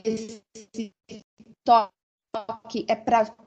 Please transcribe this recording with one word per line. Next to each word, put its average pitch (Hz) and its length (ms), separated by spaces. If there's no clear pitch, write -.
esse 220 380
toque 214 1200
é 226 80
pra 220 300